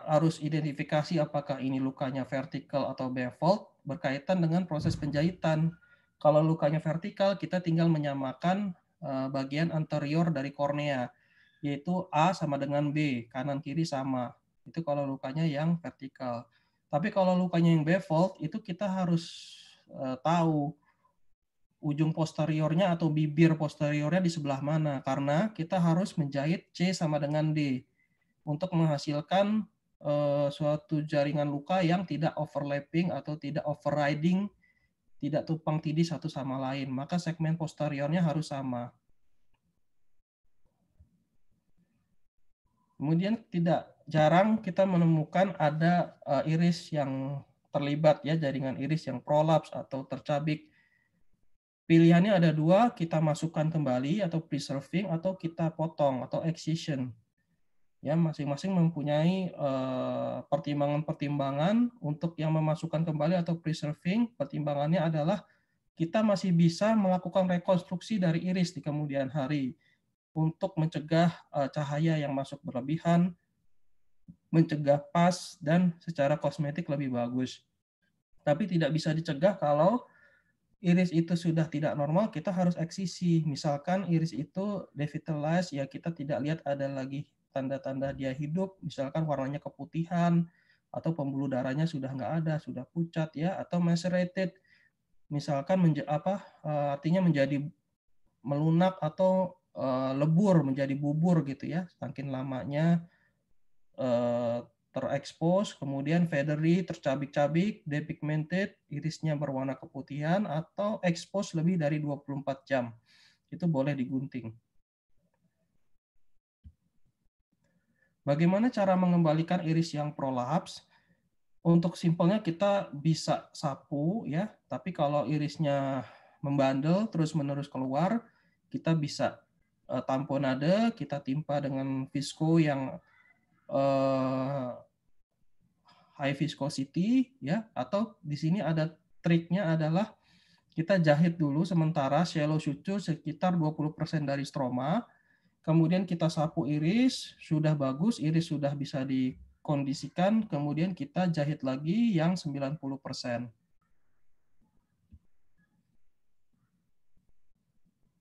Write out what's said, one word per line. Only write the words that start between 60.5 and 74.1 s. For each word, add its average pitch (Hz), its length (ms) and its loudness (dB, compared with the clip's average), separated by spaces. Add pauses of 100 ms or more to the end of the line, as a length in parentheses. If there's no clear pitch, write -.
Untuk 156 400 -4
yang 156 160 2
memasukkan 156 480 0
kembali 160 320 0
atau 170 240 0
preserving, 175 800 -2
pertimbangannya 151 720 0
adalah 160 320 0 (560)
kita 190 240 0
masih 190 320 2
bisa 175 400 4
melakukan 185 560 2
rekonstruksi 180 640 0
dari 180 320 0
iris 185 240 0
di 143 80 -10
kemudian 143 480 -2
hari 135 480 -2 (560)
untuk 160 480 0
mencegah, 160 560 2 (160)
eh, 143 200 0
cahaya 151 440 0
yang 143 160 -2
masuk 135 320 -6
berlebihan, 170 720 0 (1160)